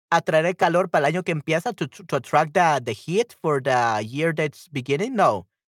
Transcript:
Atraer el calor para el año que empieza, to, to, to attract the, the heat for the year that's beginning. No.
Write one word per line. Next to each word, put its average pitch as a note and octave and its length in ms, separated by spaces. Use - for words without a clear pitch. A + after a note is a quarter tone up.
Atraer D#3+ 360
el F#3 100
calor F3 320
para D#3 180
el D#3+ 80
año F3+ 80
que E3+ 100
empieza, D#3+ 400
to, E3 140
to, - 180
to D#3 120
attract D3+ 380
the, D#3+ 280
the A#2 120
heat G3+ 460
for D3 220
the A#2+ 400
year D3 320
that's D#3 380
beginning. C#3+ 420
No. A#2+ 320